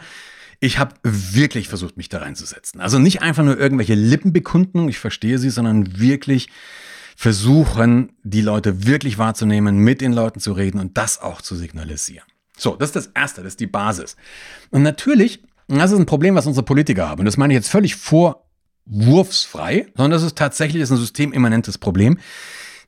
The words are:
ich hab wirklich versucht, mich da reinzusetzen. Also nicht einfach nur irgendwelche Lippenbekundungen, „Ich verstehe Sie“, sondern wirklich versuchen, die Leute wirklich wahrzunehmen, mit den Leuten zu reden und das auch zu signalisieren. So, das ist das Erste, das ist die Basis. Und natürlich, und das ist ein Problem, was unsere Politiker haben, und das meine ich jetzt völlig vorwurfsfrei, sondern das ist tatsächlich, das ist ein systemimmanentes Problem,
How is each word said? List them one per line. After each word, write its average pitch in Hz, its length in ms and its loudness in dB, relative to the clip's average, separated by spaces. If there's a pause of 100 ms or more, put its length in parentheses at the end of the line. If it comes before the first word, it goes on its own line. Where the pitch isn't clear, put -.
(600)
ich 131 180 0
hab - 240 -6
wirklich 107 640 0
versucht, 90 300 -10
mich 85 100 -14
da 85 120 -10
reinzusetzen. - 600 -16
Also 104 180 0
nicht 170 240 4
einfach 156 220 0
nur 135 160 2
irgendwelche 131 360 2
Lippenbekundungen, 170 920 2
„Ich 120 120 -6
verstehe 113 380 -4
Sie“, 131 120 -2
sondern 107 500 0
wirklich 135 480 0 (720)
versuchen, 117 960 2 (100)
die 104 180 -2
Leute 104 460 -2
wirklich 135 320 0
wahrzunehmen, 104 580 0
mit 120 240 4
den 131 100 0
Leuten 113 280 -2
zu 101 140 -6
reden 95 260 -4
und 95 180 -8
das 107 240 -4
auch 85 200 -10
zu - 140 -12
signalisieren. 80 680 -12 (320)
So, - 180 -4
das 143 140 -4
ist - 60 -8
das 135 180 -8
Erste, 135 300 -4
das 92 100 -14
ist - 60 -14
die 110 80 -6
Basis. 101 480 -6 (560)
Und 135 100 2
natürlich, 208 640 2 (240)
und 139 100 0
das 185 140 2
ist 208 80 4
ein 170 80 2
Problem, 160 260 2
was 143 140 2
unsere 131 180 0
Politiker 131 420 0
haben, 76 120 -8
und 95 60 0
das 107 120 0
meine 139 160 4
ich 127 40 6
jetzt 107 120 -4
völlig 196 260 2
vorwurfsfrei, 135 1900 0 (100)
sondern 143 160 2
das 165 120 2
ist 160 120 -4
tatsächlich, 151 460 -2
das 127 80 -2
ist 131 80 2
ein 117 40 0
systemimmanentes 123 760 0
Problem, 104 400 2 (720)